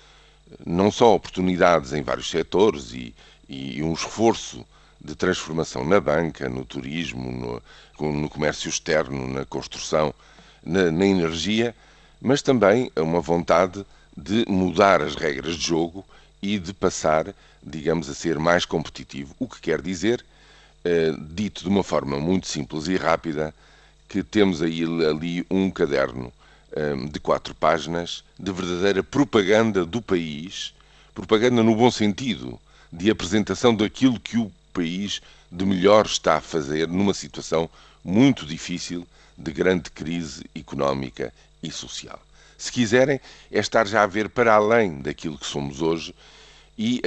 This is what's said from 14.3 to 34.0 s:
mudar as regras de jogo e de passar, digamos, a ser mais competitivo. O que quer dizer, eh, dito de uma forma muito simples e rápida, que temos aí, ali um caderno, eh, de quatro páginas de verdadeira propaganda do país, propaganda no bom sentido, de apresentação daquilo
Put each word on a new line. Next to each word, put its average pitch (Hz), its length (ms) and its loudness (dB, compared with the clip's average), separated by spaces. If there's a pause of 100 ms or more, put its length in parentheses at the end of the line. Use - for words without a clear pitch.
mudar 92 540 4
as 76 140 -4
regras 73 400 -4
de 76 120 -6
jogo 85 380 -2 (360)
e 104 160 -2
de 90 160 -10
passar, 82 600 0 (280)
digamos, 76 480 -4
a 71 40 -10
ser 78 260 -4
mais 85 240 2
competitivo. 69 760 -8
O - 100 -6
que - 120 -18
quer 78 220 -2
dizer, 95 440 -2 (600)
eh, 82 280 2 (180)
dito 95 320 -6
de 85 60 -2
uma 98 140 4
forma 69 340 -2
muito 87 300 0
simples 73 400 -6
e 92 80 0
rápida, 78 580 -2 (540)
que 95 160 -4
temos 95 380 2
aí, 82 220 -2
ali 82 680 -2
um 95 180 2
caderno, 67 600 -2 (400)
eh, 73 240 -4 (160)
de - 80 -8
quatro - 340 -2
páginas 82 720 -2 (160)
de 98 140 -6
verdadeira 92 500 0
propaganda 107 840 2
do 82 160 -6
país, 82 720 -4 (400)
propaganda 110 480 2
no 113 140 6
bom 120 160 6
sentido, 92 640 -2 (340)
de 98 200 2
apresentação 98 640 0
daquilo 110 440 0